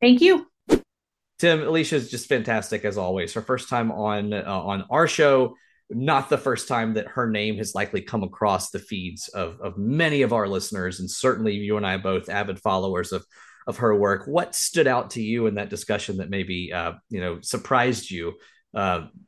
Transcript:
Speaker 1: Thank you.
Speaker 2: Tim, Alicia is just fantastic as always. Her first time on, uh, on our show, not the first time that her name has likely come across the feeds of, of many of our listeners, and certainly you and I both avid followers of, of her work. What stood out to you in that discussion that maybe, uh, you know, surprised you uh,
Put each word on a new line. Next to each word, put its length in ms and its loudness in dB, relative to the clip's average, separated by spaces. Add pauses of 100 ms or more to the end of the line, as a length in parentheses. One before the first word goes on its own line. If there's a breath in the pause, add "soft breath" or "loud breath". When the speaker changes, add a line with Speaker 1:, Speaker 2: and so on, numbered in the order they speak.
Speaker 1:
Thank 220 8
you. 240 6 (920)
Speaker 2:
Tim, 260 4
Alicia 320 2
is 140 -2
just 180 -8
fantastic 580 0
as 100 -2
always. 380 -2
Her 80 -4
first 260 -4
time 240 0
on, 400 -2
uh, 140 -2
on 420 -4
our 180 2
show, 480 4 (360 soft breath)
not 400 0
the 80 4
first 280 -2
time 280 0
that 140 -4
her 200 -2
name 300 0
has 160 -6
likely 260 -2
come 220 -4
across 480 0
the 80 -6
feeds 500 -10
of, 320 -8
of 160 -8
many 460 2
of 100 2
our 160 2
listeners, 520 -4
and 100 -8
certainly 440 0
you 220 -2
and 100 -2
I 120 0
both 320 -2
avid 300 -4
followers 520 -2
of, 140 -6 (400 soft breath)
of 120 -6
her 180 4
work. 320 2
What 260 0
stood 320 2
out 240 2
to 100 -8
you 280 0
in 80 0
that 140 -4
discussion 480 -4
that 120 -6
maybe, 420 -4
uh, 200 -4 (180)
you 100 -6
know, 200 -4
surprised 720 0
you 220 -6 (420 soft breath)
uh, 320 0 (200)